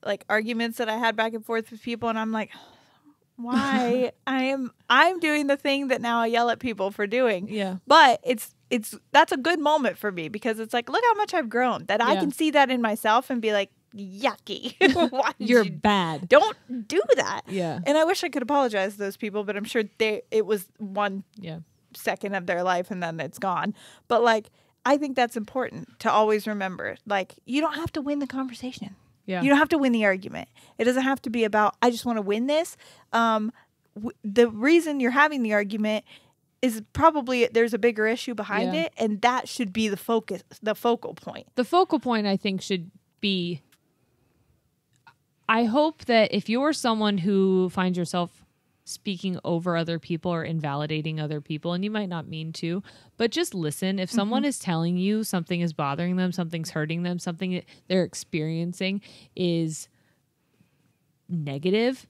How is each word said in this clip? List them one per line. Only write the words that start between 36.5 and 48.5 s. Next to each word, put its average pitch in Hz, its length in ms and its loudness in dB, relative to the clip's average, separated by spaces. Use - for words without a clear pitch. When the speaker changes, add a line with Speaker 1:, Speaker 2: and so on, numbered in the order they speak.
Speaker 1:
is 220 180 0
probably 254 540 4
there's 226 280 2
a 233 40 -2
bigger 220 280 2
issue 233 280 -2
behind 214 400 -2
Speaker 2:
Yeah. 320 80 0
Speaker 1:
it, 330 140 -4
and 214 260 -2
that 247 260 2
should 208 240 -6
be 220 160 0
the 196 80 -2
focus, 220 480 -4
the 214 140 -2
focal 233 380 -2
point. - 420 -16
Speaker 2:
The 254 80 0
focal 339 340 2
point, 226 300 0
I 196 80 2
think, 190 260 -4
should 180 300 -6
be, 175 420 -2
I 226 160 4
hope 294 400 0
that 226 280 4
if - 160 -2
you're 262 240 2
someone 214 460 0
who 190 520 2
finds 185 280 0
yourself 175 460 -4